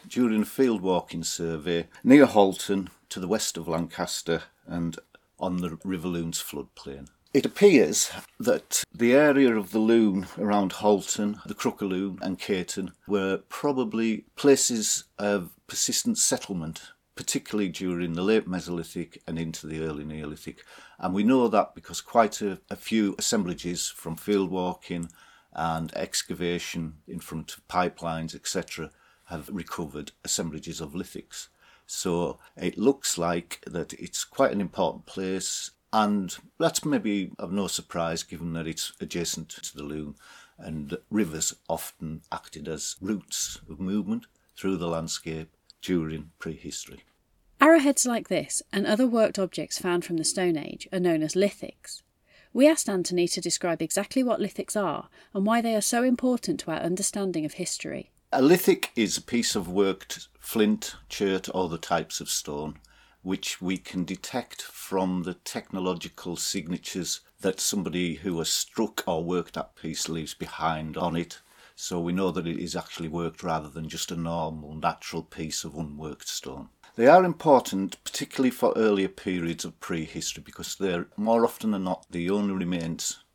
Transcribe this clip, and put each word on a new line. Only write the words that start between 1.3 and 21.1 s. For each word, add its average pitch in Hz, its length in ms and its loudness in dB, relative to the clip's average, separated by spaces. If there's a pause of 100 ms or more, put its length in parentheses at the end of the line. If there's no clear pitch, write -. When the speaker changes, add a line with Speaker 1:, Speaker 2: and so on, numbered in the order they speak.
Speaker 1:
near 139 240 12
Holton, 98 640 4 (180)
to - 120 -10
the 92 80 -6
west 107 280 -2
of 85 120 -8
Lancaster, 82 720 -2 (240)
and 85 320 -4 (420)
on 90 180 -2
the 85 280 -6
River 92 220 -4
Loon's 85 340 -4
floodplain. 69 680 -12 (260)
It 135 120 4
appears 120 640 8 (280)
that - 440 0 (100)
the 120 200 4
area 139 420 8
of 98 160 -2
the 110 80 2
Loon 110 460 6 (140)
around 101 340 2
Holton, 104 720 2
the 107 80 -8
Crookaloon 98 680 -2
and 92 180 -4
Caton 92 520 -4 (160)
were 95 400 0
probably 113 800 0 (100)
places 131 680 4 (140)
of 101 320 0 (160)
persistent - 500 0
settlement, - 640 -2 (340)
particularly - 540 -4
during 87 440 -2
the 87 100 -2
late 107 260 4
Mesolithic 87 800 -6
and 80 100 -6
into 80 300 -6
the 78 140 -6
early 76 220 -6
Neolithic. 76 640 -12 (320)
And 87 160 -4